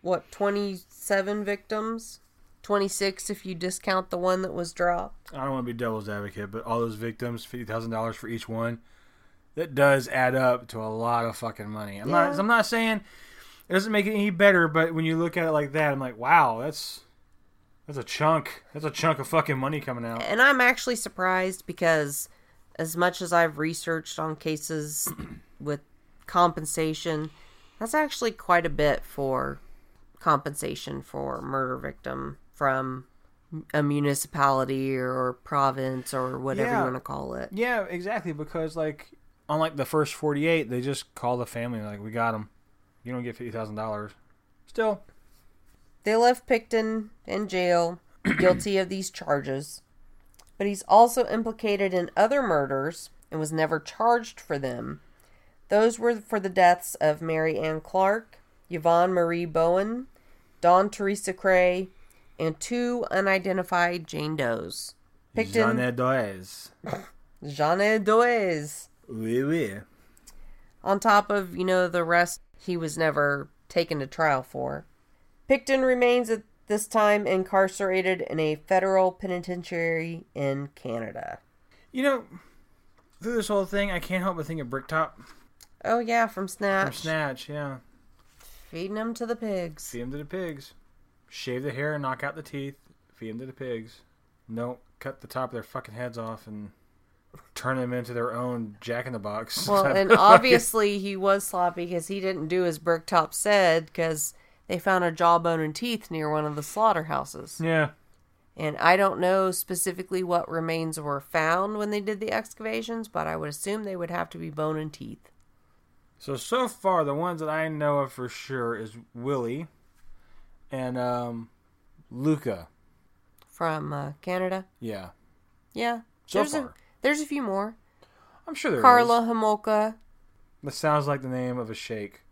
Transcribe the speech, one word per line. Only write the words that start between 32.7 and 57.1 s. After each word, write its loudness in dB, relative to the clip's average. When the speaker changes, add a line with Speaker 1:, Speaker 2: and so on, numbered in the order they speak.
Speaker 1:
a 2
municipality 0
or -2
province 0
or -4
whatever -2
you 0
Speaker 2:
Yeah. 2
Speaker 1:
wanna -4
call -8
it. -8
Speaker 2:
Yeah, -2
exactly, -6
because, -6
like, -6
on, 0
like, -2
the -2
first 0
forty-eight, 0
they -2
just -6
call -2
the -4
family, -6
like, -10
"We -10
got 0
him. -8
You -10
don't -6
get -8
fifty -10
thousand -6
dollars." -6
Still. -2
Speaker 1:
They 2
left 4
Picton 0
in -4
jail, 2
<clears throat> 0
guilty 4
of 0
these -6
charges, -4
but -2
he's -4
also 8
implicated 0
in 0
other 4
murders 0
and -6
was -4
never 0
charged 0
for -4
them. -6
Those 4
were 2
for -4
the -4
deaths 4
of 2